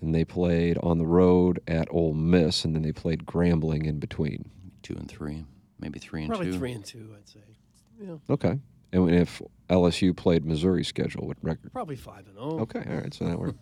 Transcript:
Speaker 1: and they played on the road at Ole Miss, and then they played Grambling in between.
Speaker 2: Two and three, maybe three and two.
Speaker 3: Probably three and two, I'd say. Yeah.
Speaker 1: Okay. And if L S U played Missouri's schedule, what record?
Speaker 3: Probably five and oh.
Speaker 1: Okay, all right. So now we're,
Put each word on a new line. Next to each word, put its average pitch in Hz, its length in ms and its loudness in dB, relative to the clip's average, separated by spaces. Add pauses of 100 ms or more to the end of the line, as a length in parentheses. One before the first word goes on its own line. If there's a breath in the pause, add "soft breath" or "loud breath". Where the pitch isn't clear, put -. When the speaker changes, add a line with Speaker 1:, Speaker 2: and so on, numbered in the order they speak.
Speaker 1:
and 80 120 0
they 82 120 2
played 85 580 2
on 85 140 2
the 82 80 0
road 90 600 6
at 82 240 0
Ole 82 220 2
Miss, 82 520 2
and 80 100 -2
then 80 60 0
they 78 100 -2
played 80 340 -4
Grambling 80 600 0
in 76 140 -4
between. - 500 -6 (320)
Speaker 2:
Two - 140 -12
and - 120 -12
three, 76 380 -10 (340)
maybe 78 200 -10
three - 240 -10
and 226 100 -4
two. 208 40 -4
Speaker 3:
Probably 92 200 -4
three 123 160 -4
and 104 100 -12
two, 110 340 -18
I'd 98 120 -20
say. 107 100 -20 (600)
Yeah. 180 140 -12 (140)
Speaker 1:
Okay. 143 300 0 (320)
And 92 180 4
if 87 320 4 (280)
L 90 180 6
S 85 140 0
U 90 120 4
played 104 300 2
Missouri's 80 460 0
schedule, - 380 -4
what - 140 -8
record? - 300 -6
Speaker 3:
Probably 190 240 -8
five 98 320 -18
and 98 100 -20
oh. 151 220 -8
Speaker 1:
Okay, 220 300 -6
all - 80 -4
right. - 160 -8
So - 120 -8
now 165 120 -2
we're, - 240 -4